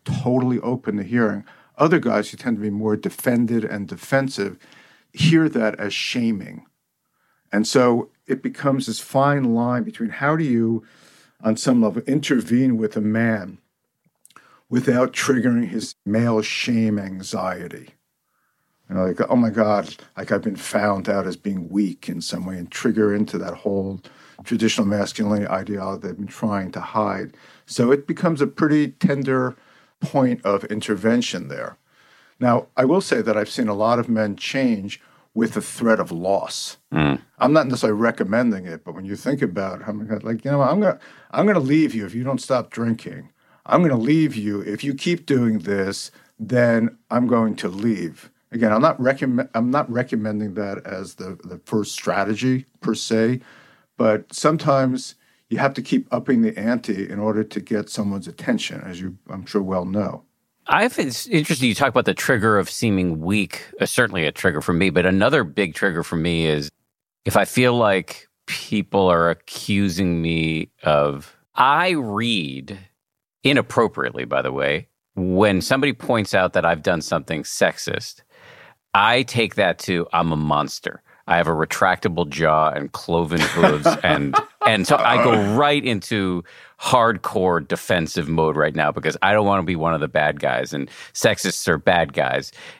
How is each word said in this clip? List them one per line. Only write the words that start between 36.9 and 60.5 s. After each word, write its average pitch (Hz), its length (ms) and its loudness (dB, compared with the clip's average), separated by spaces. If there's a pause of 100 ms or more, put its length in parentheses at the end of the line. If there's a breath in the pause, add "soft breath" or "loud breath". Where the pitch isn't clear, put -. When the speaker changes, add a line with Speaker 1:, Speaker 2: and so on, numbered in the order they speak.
Speaker 2:
Mm. - 280 2 (160)
Speaker 1:
I'm 127 160 4
not 151 140 4
necessarily 113 320 0
recommending 113 640 0
it, 82 180 -10
but 85 120 -12
when 95 100 -12
you 98 100 -8
think 135 260 -4
about 92 420 -4
how 107 80 -6
many, 107 280 -6
like, 113 240 -6
you 139 80 -4
know, 143 100 2
I'm 139 180 2
gonna, 196 200 2 (320 loud breath)
I'm 143 140 2
gonna 202 140 4
leave 143 340 2
you 107 120 -4
if 92 100 -10
you 120 80 -4
don't 135 180 -4
stop 123 300 -2
drinking. 113 580 -4 (360 soft breath)
I'm 143 160 4
gonna 143 160 4
leave 135 380 2
you. 104 260 -2
If 101 220 -6
you 139 100 -2
keep - 320 -2
doing 117 340 2
this, 98 520 -4 (280 soft breath)
then 117 580 2 (140)
I'm 123 160 2
going 113 300 2
to 104 100 -6
leave. 92 640 -4 (200)
Again, 113 220 2
I'm 110 80 4
not 156 180 4
recommend, 131 540 0
I'm 120 160 0
not 143 220 0
recommending 107 640 -4
that 98 300 -6
as 95 300 -12
the, 92 280 -12
the 90 220 -16
first 104 260 -2
strategy 107 720 -2 (160)
per 110 140 -2
se, 113 460 0 (560 loud breath)
but 107 360 2
sometimes 139 800 2 (360)
you 113 100 -4
have 139 160 2
to 127 60 -4
keep - 300 0
upping 120 300 2
the 110 160 0
ante 107 500 -2
in 101 120 -8
order 107 240 0
to 104 160 -8
get 101 300 -4
someone's 98 380 -4
attention, - 540 -4
as 90 180 -12
you, 92 180 -10 (120)
I'm 92 160 -12
sure, 101 160 -2
well 95 240 -2
know. 98 380 -4 (440)